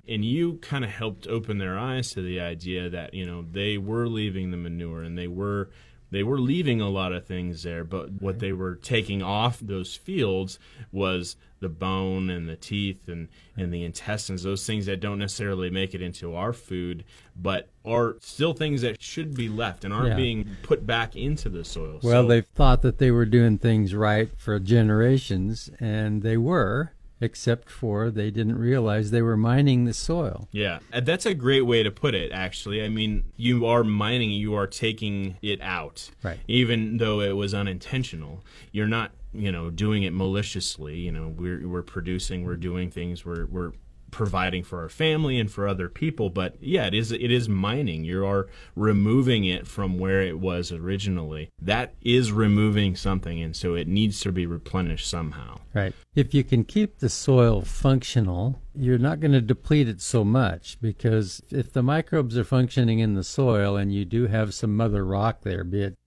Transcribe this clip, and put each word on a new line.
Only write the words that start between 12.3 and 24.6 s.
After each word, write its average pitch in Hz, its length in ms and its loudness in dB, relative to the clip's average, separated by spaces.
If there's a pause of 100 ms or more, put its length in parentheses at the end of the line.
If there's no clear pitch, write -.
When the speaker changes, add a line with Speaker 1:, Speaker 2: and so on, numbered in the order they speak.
Speaker 1:
the 80 100 -8
teeth 101 500 -4
and, 85 220 -10 (280)
and 90 160 -2
the 87 100 -4
intestines, 92 600 -6
those 95 240 -4
things 107 180 -2
that 95 140 -4
don't 101 180 -4
necessarily 98 540 -4
make 95 240 -2
it 90 80 -6
into 87 320 -8
our 101 180 -4
food, 87 500 -8 (320)
but 92 340 -4 (140)
are 117 380 0
still 156 320 -2
things 151 300 -2
that 113 180 -4
should 156 320 -8
be 120 160 -4
left 107 360 -6
and 98 80 -4
aren't 120 160 2
Speaker 2:
Yeah. 110 60 2
Speaker 1:
being 110 340 0 (120)
put - 240 0
back 113 300 -2
into 139 340 -2
the 87 160 -6
soil. 78 380 -8
Speaker 2:
Well, 120 200 8
Speaker 1:
So 120 40 6
Speaker 2:
they 117 140 6
thought 131 420 6
that 127 160 2
they 131 100 6
were 117 160 6
doing 113 320 6
things 107 380 2
right 107 420 2
for 104 220 -2
generations, 110 1120 2 (100)